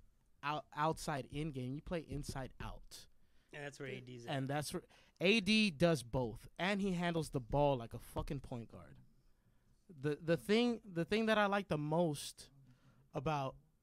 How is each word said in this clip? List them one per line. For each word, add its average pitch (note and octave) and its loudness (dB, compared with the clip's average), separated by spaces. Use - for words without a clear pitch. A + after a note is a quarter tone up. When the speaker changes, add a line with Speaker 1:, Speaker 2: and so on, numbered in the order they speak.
Speaker 1:
out-, D3 -4
outside D3+ -2
in D3+ -4
game. B2+ -4
You D#3 -8
play E3+ -4
inside C3+ -6
out. G#2+ -10
Speaker 2:
And D3 -10
that's C#3+ -10
where C3+ -8
A B2+ -8
D's B2 -14
at. D3 -4
Speaker 1:
And C3+ -2
that's C#3+ -4
where F3+ -6
A G3+ 6
D G#3+ 6
does E3 4
both, A#2 -4
and F#3+ 0
he G3 0
handles E3+ 0
the C#3+ -2
ball C#3 4
like A#2 -10
a A#2 -10
fucking D3+ -6
point A#2 -10
guard. D#2+ -18
The, D3 -2
the E3 4
thing, A3+ 4
the E3 -2
thing G#3+ 2
that A3 4
I G#3 6
like G3+ 0
the D#3+ 0
most D3+ 0
about C#3+ -2